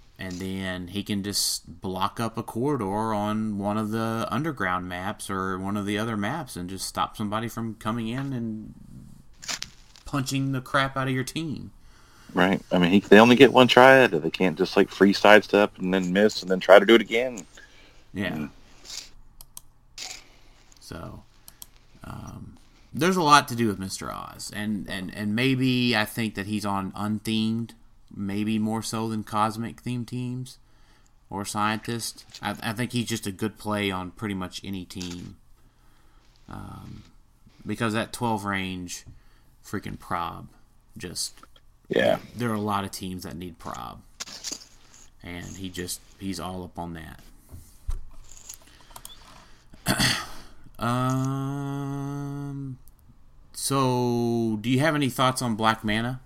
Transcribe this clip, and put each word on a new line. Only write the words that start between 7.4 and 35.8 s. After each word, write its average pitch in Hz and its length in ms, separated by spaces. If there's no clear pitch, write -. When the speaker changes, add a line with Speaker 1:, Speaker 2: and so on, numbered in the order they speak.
Speaker 1:
from 113 280
coming 113 340
in 135 240
and 113 400
punching 135 480
the 131 80
crap 135 380
out 131 100
of 131 60
your 131 100
team. 135 480
Speaker 2:
Right. 92 360
I 90 100
mean, 87 120
he, 101 80
they - 180
only 120 200
get 127 160
one 123 160
try 131 300
at 120 140
it. 76 80
They 80 80
can't 90 280
just, - 180
like, 101 140
free 98 240
sidestep 104 640
and 92 160
then 92 180
miss 104 300
and 92 100
then 92 80
try 95 200
to 98 60
do 110 100
it 113 60
again. 117 440
Speaker 1:
Yeah. 92 180
Speaker 2:
Mm. 76 180
Speaker 1:
So, - 420
um, - 540
there's 175 220
a 180 80
lot 143 240
to 123 80
do 117 120
with 95 120
Mister 90 320
Oz. 50 420
And, 104 360
and, 95 260
and 104 200
maybe 127 600
I 107 100
think 110 300
that 98 120
he's 104 180
on 98 300
unthemed, 110 760
maybe 104 420
more 107 240
so 113 280
than 110 140
cosmic 107 600
themed 123 240
teams 127 500
or 98 160
scientist. 110 800
I, 107 200
I 113 120
think 117 180
he's 120 160
just 113 200
a 101 40
good 98 280
play 104 320
on 92 200
pretty 104 220
much 92 300
any 98 220
team. 90 520